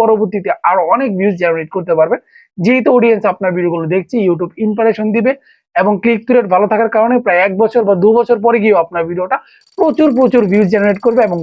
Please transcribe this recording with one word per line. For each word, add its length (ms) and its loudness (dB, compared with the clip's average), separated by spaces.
পরবর্তীতে 480 0
আরো 120 2
অনেক 160 0
ভিউজ 220 0
জেনারেট 340 -2
করতে 240 -4
পারবেন, 200 0
যেহেতু 320 2
অডিয়েন্স 260 2
আপনার 240 -4
ভিডিওগুলো 360 -2
দেখছে, 220 -4
YouTube 260 -2
ইমপ্রেশন 500 -2
দিবে 180 0
এবং 180 0
ক্লিক 180 0
রেট 200 2
ভালো 180 2
থাকার 240 0
কারণে 200 2
প্রায় 200 2
এক 160 -2
বছর 280 0
বা 40 4
দু 140 6
বছর 280 0
পরে 180 2
গিয়েও 200 4
আপনার 260 -6
ভিডিওটা 280 -4
প্রচুর, 400 2
প্রচুর 340 2
ভিউজ 220 2
জেনারেট 320 0
করবে 220 2
এবং 160 -4